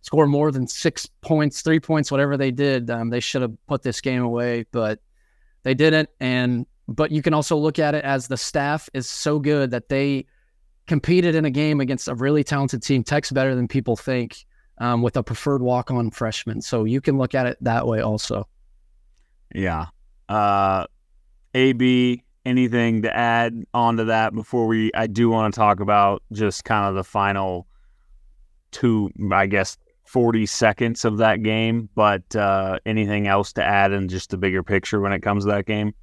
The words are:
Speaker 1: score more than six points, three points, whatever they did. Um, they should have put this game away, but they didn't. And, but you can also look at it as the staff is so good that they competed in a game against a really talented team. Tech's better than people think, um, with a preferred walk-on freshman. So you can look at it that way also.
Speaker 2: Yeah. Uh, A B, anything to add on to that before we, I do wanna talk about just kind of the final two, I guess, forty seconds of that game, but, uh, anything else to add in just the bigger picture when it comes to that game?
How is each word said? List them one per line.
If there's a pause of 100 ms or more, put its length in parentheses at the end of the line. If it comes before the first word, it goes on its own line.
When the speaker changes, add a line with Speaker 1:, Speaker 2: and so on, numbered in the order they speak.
Speaker 1:
score
more
than
six (140)
points,
three
points,
whatever
they
did.
Um,
they
should
have (140)
put
this
game
away,
but (640)
they
didn't. (100)
And, (220)
but
you
can
also
look
at
it
as
the
staff
is
so
good
that
they (600)
competed
in
a
game
against
a
really
talented
team.
Tech's
better
than
people
think, (340)
um,
with
a
preferred
walk-on
freshman.
So
you
can
look
at
it
that
way
also. (1040)
Speaker 2:
Yeah. (420)
Uh, (680)
A
B, (220)
anything
to
add (120)
on
to
that
before
we,
I
do
wanna
talk
about (100)
just
kind
of
the
final (1040)
two, (200)
I
guess, (260)
forty
seconds
of
that
game,
but,
uh,
anything
else
to
add
in
just
the
bigger
picture
when
it
comes
to
that
game?